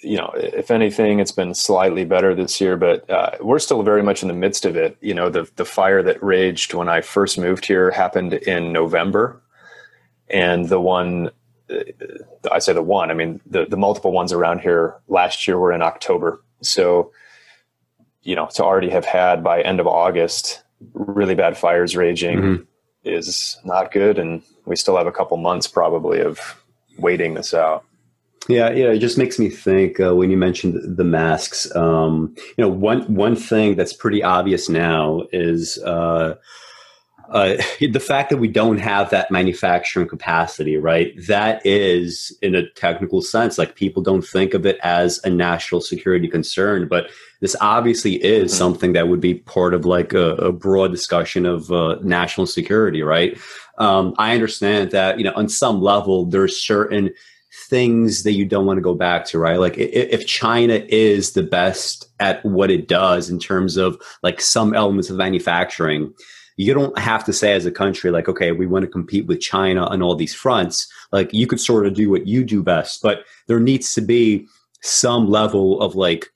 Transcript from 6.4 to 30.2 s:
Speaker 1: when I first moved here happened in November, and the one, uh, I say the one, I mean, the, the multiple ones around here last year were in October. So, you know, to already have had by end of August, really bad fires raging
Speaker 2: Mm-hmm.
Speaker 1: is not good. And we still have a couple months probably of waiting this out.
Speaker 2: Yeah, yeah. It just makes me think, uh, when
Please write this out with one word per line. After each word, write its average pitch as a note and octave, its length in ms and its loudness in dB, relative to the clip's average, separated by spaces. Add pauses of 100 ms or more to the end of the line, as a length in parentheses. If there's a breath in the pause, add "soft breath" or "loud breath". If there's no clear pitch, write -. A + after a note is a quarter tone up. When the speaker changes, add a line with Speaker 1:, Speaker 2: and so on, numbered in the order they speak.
Speaker 1:
when F2 120 -4
I E2+ 140 2
first - 360 -2
moved F#2 280 -2
here F#2 260 4
happened F2+ 400 -2
in E2+ 400 -4
November, E2+ 680 0 (880 loud breath)
and F2 400 0
the F#2 100 2
one, F2+ 520 -2 (380)
uh, - 140 -6 (640)
I F2 100 0
say - 120 2
the E2 100 0
one, E2+ 300 -2
I E2 40 -4
mean, E2 300 -6
the, F2 200 -2
the - 100 -6
multiple G2 380 0
ones F2 180 -2
around F2 300 -2
here E2+ 340 0 (140)
last F2+ 360 0
year F2+ 140 0
were F2+ 140 2
in E2+ 80 -4
October. E2 600 -2 (200)
So, F2 500 0 (1120 soft breath)
you F#2 120 -6
know, D#2 200 -2
to - 100 0
already F#2 280 2
have F2+ 120 0
had F2+ 400 2
by E2+ 180 0
end F#2 200 0
of F2 60 0
August, E2+ 760 0 (300)
really G2+ 420 -2
bad F2 220 2
fires F2 400 0
raging F2 420 0
Speaker 2:
Mm-hmm. F#2+ 240 0 (400)
Speaker 1:
is - 600 -6
not F#2 300 -2
good. G2+ 260 2
And E2 240 -6 (220)
we F2+ 100 -4
still F#2 220 0
have E2+ 100 0
a F2+ 60 -2
couple F2+ 240 -2
months F2 280 -2
probably E2 540 0
of - 420 -6 (360)
waiting E2+ 380 0
this D#2+ 180 -8
out. D#2+ 320 0 (640)
Speaker 2:
Yeah, A#2 220 4
yeah. B2 200 2
It A2 80 2
just A#2 180 0
makes B2+ 220 0
me G#2+ 100 2
think, F#2+ 500 2
uh, F#2 160 4
when F#2 140 4